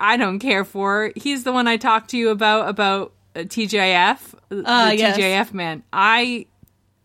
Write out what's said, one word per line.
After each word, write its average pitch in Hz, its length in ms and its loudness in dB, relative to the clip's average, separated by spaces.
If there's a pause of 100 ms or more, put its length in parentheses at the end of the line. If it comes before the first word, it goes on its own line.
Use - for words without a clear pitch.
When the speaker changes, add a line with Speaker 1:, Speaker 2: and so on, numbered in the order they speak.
Speaker 1:
I 214 160 4
don't 202 220 0
care 202 260 0
for. 196 500 -2
He's 277 300 -4
the 254 80 -2
one 247 160 0
I 226 80 0
talked 226 340 0
to 254 60 -6
you 226 140 2
about, 214 400 0
about, 196 420 -2 (240)
uh, 165 100 -8
T 220 200 -4
J 190 280 0
F, 190 400 2 (160)
uh, 196 140 -6
Speaker 2:
Uh, 240 260 2
Speaker 1:
the 214 60 2
Speaker 2:
yes. 214 200 2
Speaker 1:
T 208 60 0
J 190 120 2
F 202 180 -2
man. 170 300 -8 (100)
I 226 540 2 (580)